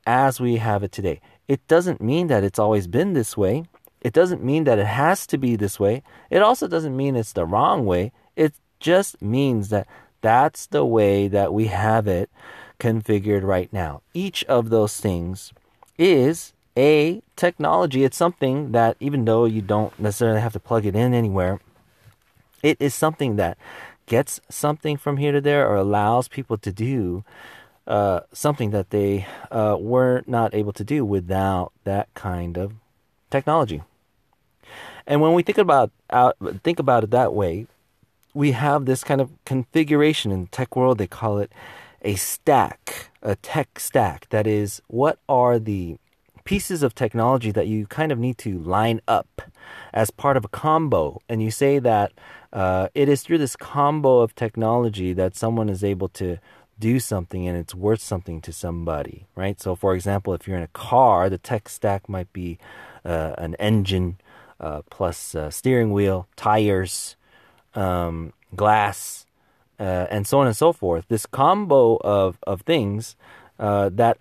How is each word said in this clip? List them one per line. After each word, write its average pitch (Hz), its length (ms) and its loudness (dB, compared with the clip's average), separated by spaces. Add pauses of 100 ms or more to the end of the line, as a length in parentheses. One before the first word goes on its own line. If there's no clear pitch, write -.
as 127 360 2
we 120 160 0
have 107 260 -2
it 98 80 -6
today. 90 300 -4 (260)
It 139 220 -2
doesn't 170 320 2
mean 156 260 0
that 117 160 2
it's 98 160 -2
always 104 300 2
been 156 240 0
this 127 240 -2
way. 107 280 0 (360)
It - 120 -4
doesn't 175 300 2
mean 147 220 0
that 113 160 4
it 101 60 0
has 139 420 0
to 151 100 -2
be 123 160 0
this 101 240 -4
way. 107 240 0 (280)
It 185 120 4
also 226 240 2
doesn't 160 300 -2
mean 135 180 0
it's 113 180 -4
the 87 140 -2
wrong 117 400 2
way. 92 240 0 (240)
It 156 200 2 (260)
just 180 420 0
means 113 460 0
that 104 180 -2 (340)
that's 123 460 2
the 147 180 0
way 101 440 2
that 98 260 0
we 113 120 0
have 107 420 0
it 92 200 -2 (520)
configured 107 640 0
right 92 280 0
now. 80 300 -6 (100)
Each 185 320 -6
of 117 260 0
those 110 280 2
things 92 540 -6 (440)
is 160 560 2 (220)
a 151 460 4 (160)
technology. 160 640 0
It's 131 140 2
something 139 560 -2
that 117 260 2
even 135 280 -2
though 113 180 4
you 110 160 0
don't 104 400 -2
necessarily 110 400 0
have 113 140 -4
to 98 60 -8
plug 110 260 0
it 98 100 0
in 123 160 2
anywhere, 95 480 0 (1000)
it 151 180 2
is 139 140 0
something 143 420 -2
that 90 220 -2 (480)
gets - 420 -2
something 151 480 -4
from 143 220 -4
here 143 140 0
to 143 100 2
there 143 260 2
or 104 80 2
allows 104 520 2
people 120 280 -6
to 104 160 -6
do, 104 520 -4 (640)
uh, 98 340 0 (120)
something 143 380 -2
that 101 180 -4
they, 101 380 -2 (240)
uh, 107 280 0
were 127 480 0
not 117 280 -2
able 104 180 -2
to - 100 -10
do 139 220 -2
without 95 680 -2 (120)
that 98 300 -4
kind 87 420 -8
of 98 160 -6 (580)
technology. 135 520 -2 (1200)
And 147 140 2
when 160 140 6
we 175 80 4
think 202 160 0
about, 143 320 4 (180)
uh, 123 240 4 (320)
think 170 140 0
about 127 260 2
it 104 60 -6
that 120 240 2
way, 98 320 -2 (640)
we 147 200 0
have 143 340 0
this 131 180 0
kind 139 160 0
of 131 100 0 (140)
configuration 147 880 0
in 92 120 -4
the 87 60 -14
tech - 240 -8
world. 127 220 2
They 101 100 -2
call 107 300 -4
it 101 160 -4 (480)
a 107 140 -4
stack, - 960 -2 (100)
a 101 160 -2
tech - 420 -6
stack. 98 520 -2
That 107 160 0
is, 104 400 -2
what 135 320 0 (100)
are 123 300 4
the 98 400 -6 (460)
pieces 190 380 -2
of 127 100 0
technology 117 600 0
that 101 160 0
you 107 180 -4
kind 156 240 -4
of 123 80 -2
need 120 180 -2
to 95 220 -6
line 104 480 0
up - 360 -2 (500)
as 104 180 0
part 139 260 0
of 113 80 0
a 98 40 -10
combo? 135 800 0
And 113 120 -4
you 110 120 -2
say 139 260 2
that, 110 320 2 (420)
uh, 92 420 0
it 143 140 2
is 139 140 2
through 170 160 0
this 139 160 -2
combo 143 640 2
of 117 160 2
technology 110 800 -2
that 92 240 -2
someone 113 320 -2
is 95 160 -4
able 95 260 -2
to 90 280 -6 (420)
do 117 180 0
something 92 480 -6
and 87 100 -4
it's 85 200 -10
worth 104 240 0
something 87 400 -8
to 87 120 -16
somebody, 85 760 -8 (100)
right? 98 240 -6
So, 92 160 -6
for 95 180 0
example, 98 400 -2
if - 140 -10
you're 95 80 -6
in 85 80 -6
a 78 40 -12
car, 110 640 4
the 92 80 -4
tech - 300 -6
stack - 400 -4
might 92 240 -8
be, 87 260 -8 (460)
uh, 80 340 -4
an 82 220 -8
engine, 95 580 0 (400)
uh, 78 320 -10
plus, - 460 -6
uh, 76 120 -6
steering 117 440 0
wheel, 98 420 0
tires, 104 800 0 (640)
um, 87 560 -4 (240)
glass, 104 720 0 (520)
uh, 90 320 -2
and 104 160 -4
so 139 140 2
on 131 80 4
and 107 80 -2
so 165 160 4
forth. 87 360 -2
This 113 160 -2
combo 139 800 4
of, 98 440 0
of 92 160 -6
things, 110 520 -2 (440)
uh, 101 340 0
that 117 280 2